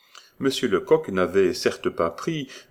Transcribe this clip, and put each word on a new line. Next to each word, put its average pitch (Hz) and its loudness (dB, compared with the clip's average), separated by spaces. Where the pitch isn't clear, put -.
Monsieur 135 0
Lecoq 107 2
n'avait 92 2
certes - -2
pas 85 0
pris, 151 -6